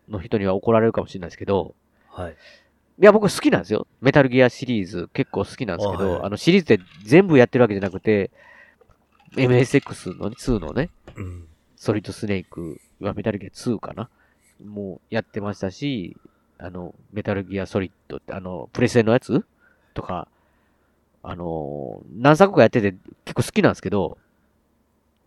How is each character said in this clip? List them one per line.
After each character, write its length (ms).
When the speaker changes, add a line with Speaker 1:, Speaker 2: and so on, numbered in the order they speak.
Speaker 1:
の 120
人 180
に 80
は 80
怒 180
ら 80
れ 60
る 60
か 100
も 60
し 60
れ 60
な 60
い 20
で 40
す 60
け 60
ど、 300
Speaker 2:
は 200
い。 40
Speaker 1:
い 720
や、 80
僕 120
好 40
き 220
な 80
ん 40
で 40
す 60
よ。 140
メ 120
タ 100
ル 60
ギ 140
ア 60
シ 180
リ 180
ー 20
ズ 260
結 200
構 120
好 0
き 220
な 80
ん 40
で 60
す 60
け 60
ど、 80
Speaker 2:
あ、 140
は 20
い。 60
Speaker 1:
あ 40
の、 60
シ 160
リ 80
ー 20
ズ 60
で 120
全 220
部 100
や 100
っ 20
て 100
る 40
わ 60
け 60
じ 40
ゃ 40
な 80
く 100
て、 300
エ 120
ム 60
エ 100
ス 100
エ 40
ッ 60
ク 100
ス 200
の 160
ね、 60
ツ 160
ー 80
の 120
ね、 180
Speaker 2:
う 60
ん。 260
Speaker 1:
ソ 160
リ 80
ッ 40
ド 80
ス 140
ネ 100
ー 100
ク 340
は 140
メ 80
タ 100
ル 60
ギ 100
ア 20
ツ 220
ー 60
か 160
な。 140
も 360
う 40
や 80
っ 20
て 160
ま 120
し 60
た 120
し、 460
あ 120
の、 240
メ 120
タ 100
ル 100
ギ 160
ア 60
ソ 140
リ 80
ッ 20
ド 120
っ 20
て、 120
あ 80
の、 320
プ 100
レ 60
ス 40
テ 100
の 100
や 60
つ 260
と 80
か、 260
あ 120
の、 640
何 220
作 160
か 100
や 40
っ 40
て 100
て 160
結 100
構 80
好 80
き 120
な 80
ん 20
で 40
す 60
け 80
ど、 280